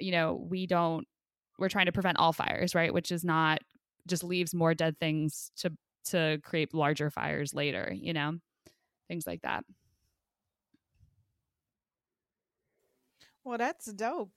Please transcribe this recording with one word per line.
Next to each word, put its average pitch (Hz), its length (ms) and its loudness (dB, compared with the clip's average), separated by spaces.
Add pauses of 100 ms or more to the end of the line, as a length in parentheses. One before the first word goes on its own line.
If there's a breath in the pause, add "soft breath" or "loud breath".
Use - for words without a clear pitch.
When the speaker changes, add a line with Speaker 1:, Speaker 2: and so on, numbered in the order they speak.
Speaker 1:
you 190 100 -4
know, 170 240 2
we 185 320 -4
don't, 170 400 2 (540)
we're 190 80 2
trying 190 180 4
to 175 60 2
prevent 185 260 0
all 165 140 6
fires, - 420 -2
right? 170 180 2
Which - 200 -2
is 170 120 -4
not, 160 360 2 (480)
just 180 160 0
leaves 175 280 -2
more 165 220 4
dead 160 240 0
things 156 600 -2
to, 180 120 -2 (360)
to 156 360 0
create 156 320 -2
larger 151 340 2
fires 147 460 -4
later, 143 400 -2
you 127 180 -6
know, 156 280 -2 (680 soft breath)
things 170 180 -6
like 165 180 -8
that. - 220 -4 (3750 soft breath)
Speaker 2:
Well, 247 140 -6
that's 262 340 -4
dope 220 440 -4